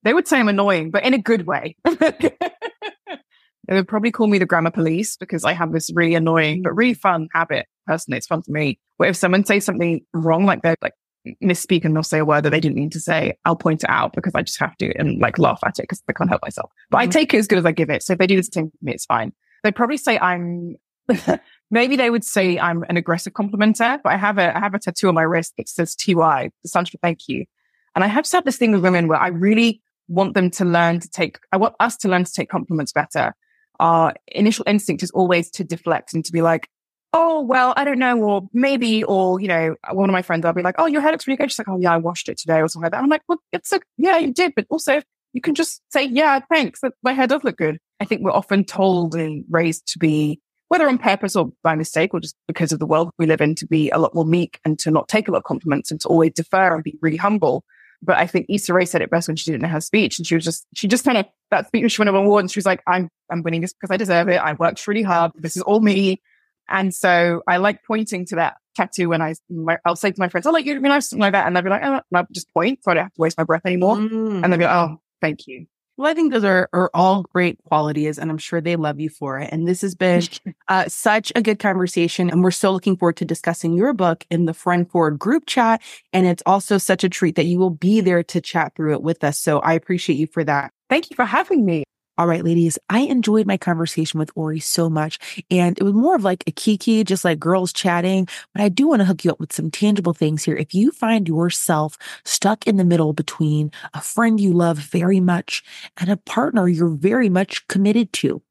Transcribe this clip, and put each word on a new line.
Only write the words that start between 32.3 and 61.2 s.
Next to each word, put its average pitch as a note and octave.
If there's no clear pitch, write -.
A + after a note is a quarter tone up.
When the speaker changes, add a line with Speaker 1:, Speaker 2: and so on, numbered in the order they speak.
Speaker 1:
take -
compliments E3
better. -
Our E3
initial -
instinct G3+
is F3
always F3+
to -
deflect -
and D#3+
to E3
be E3+
like, E3
"Oh, E4
well, B3+
I C#4
don't C#4
know," B3
or G3+
"Maybe," A#3+
or, F#3+
you G3+
know, E3
one F#3+
of -
my F#3
friends, E3
I'll E3
be F3
like, F3+
"Oh, E4
your D4+
hair D4+
looks -
really C4+
good." C#4+
She's -
like, G#3+
"Oh, F#3
yeah, F3+
I E3
washed E3
it -
today," D#3+
or D#3+
something E3
like E3
that. B3
I'm C4+
like, D4+
"Well, E4+
it's -
a, G4
yeah, E4+
you C#4+
did, E4+
but -
also D4
you B3
can D4
just -
say, C#4
'Yeah, C#4
thanks. D4+
That, B3+
my B3+
hair C4
does B3+
look A#3
good.'" D#3
I G3+
think -
we're F#3+
often G3
told F3
and D#3
raised E3
to -
be, D3+
whether E4
on B3+
purpose G3+
or E3+
by D#3+
mistake D#3
or E3+
just -
because D#3+
of D3+
the D#3
world E3
we E3
live D#3
in, D#3
to -
be D#3
a -
lot D#3+
more E3
meek E3+
and D#3
to D#3
not D#3
take G#3+
a -
lot -
of -
compliments -
and D#3
to -
always D#3+
defer F3+
and D#3
be D3+
really D#3+
humble. F3
But F3+
I F3+
think -
Issa G3
Rae F3+
said E3+
it -
best E3+
when D#3+
she D#3+
didn't C3
know D#3+
her D#3+
speech. -
And E3+
she -
was E3
just, E3
she -
just A#3
kind B3
of, G3